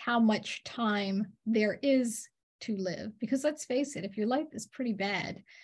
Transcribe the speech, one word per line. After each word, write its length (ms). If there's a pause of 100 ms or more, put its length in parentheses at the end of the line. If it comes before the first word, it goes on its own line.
how 160
much 440
time 720 (120)
there 360
is 460 (340)
to 140
live. 440
Because 240
let's 220
face 300
it, 80
if 140
your 100
life 240
is 160
pretty 260
bad, 500 (200)